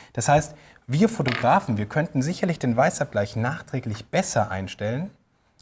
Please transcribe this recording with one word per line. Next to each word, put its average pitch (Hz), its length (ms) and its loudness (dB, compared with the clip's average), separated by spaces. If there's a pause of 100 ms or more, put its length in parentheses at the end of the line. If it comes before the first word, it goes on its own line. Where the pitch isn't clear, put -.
(120)
Das - 160 0
heißt, 147 280 4 (320)
wir 160 200 4
Fotografen, 131 720 2
wir 107 80 -2
könnten 151 340 -2
sicherlich 170 380 -2
den 120 180 0
Weißabgleich 123 600 0
nachträglich 120 680 -4
besser 151 440 0
einstellen. 104 600 -4 (520)